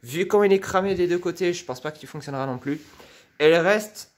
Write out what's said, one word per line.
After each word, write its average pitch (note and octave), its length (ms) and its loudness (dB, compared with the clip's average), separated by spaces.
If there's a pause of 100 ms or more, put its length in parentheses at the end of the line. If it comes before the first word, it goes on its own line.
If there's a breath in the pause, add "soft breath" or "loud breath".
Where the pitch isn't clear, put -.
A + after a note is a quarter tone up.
vu D#3 260 -4
comment G#3 160 4
il G3 80 4
est F#3+ 80 4
cramé G3 360 -2
des F3 120 0
deux F3 120 0
côtés, F3 340 -4
je F3 100 -10
pense - 160 -10
pas D3+ 120 -8
qu'il - 180 -20
fonctionnera C#3 380 -8
non B2+ 100 -6
plus. C#3 240 -6 (580 loud breath)
Et D3+ 80 6
le E3 120 6
reste G#3 580 -2